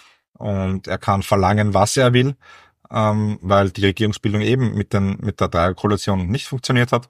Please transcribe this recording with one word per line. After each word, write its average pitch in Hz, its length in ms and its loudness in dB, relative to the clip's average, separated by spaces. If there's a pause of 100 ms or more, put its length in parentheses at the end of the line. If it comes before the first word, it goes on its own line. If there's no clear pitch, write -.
(360)
und 95 520 -4
er 92 100 -6
kann 98 240 0
verlangen, 101 500 2
was 98 240 2
er 123 160 4
will, 127 220 2 (560)
ähm, 107 500 -2
weil 98 300 2
die 98 160 -2
Regierungsbildung 104 540 0
eben 110 340 0
mit 101 180 -4
den, 98 280 0
mit - 180 -6
der 95 80 2
Dreierkoalition 92 800 0
nicht 113 220 -4
funktioniert 123 420 -2
hat 123 200 -2